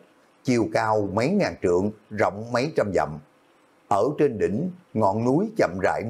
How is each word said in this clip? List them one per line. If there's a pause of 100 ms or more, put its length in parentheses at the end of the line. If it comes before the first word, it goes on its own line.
(460)
chiều
cao
mấy
ngàn
trượng, (200)
rộng
mấy
trăm
dặm. (680)
Ở (140)
trên
đỉnh, (240)
ngọn
núi
chậm
rãi